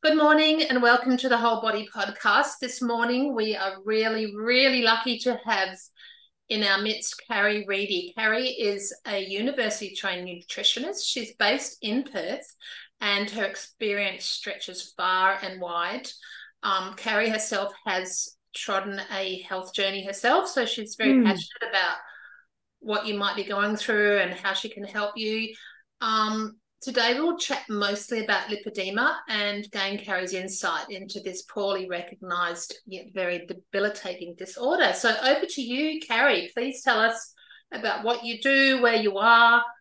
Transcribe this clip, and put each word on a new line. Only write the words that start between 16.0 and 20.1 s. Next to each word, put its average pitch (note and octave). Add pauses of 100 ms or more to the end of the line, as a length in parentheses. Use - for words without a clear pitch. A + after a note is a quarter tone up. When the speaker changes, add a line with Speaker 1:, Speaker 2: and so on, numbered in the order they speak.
Speaker 1:
Um, F#3+
Carrie A3
herself G#3+ (160)
has F#3 (180)
trodden G3 (100)
a F#3+
health F#3
journey G3
herself, B3+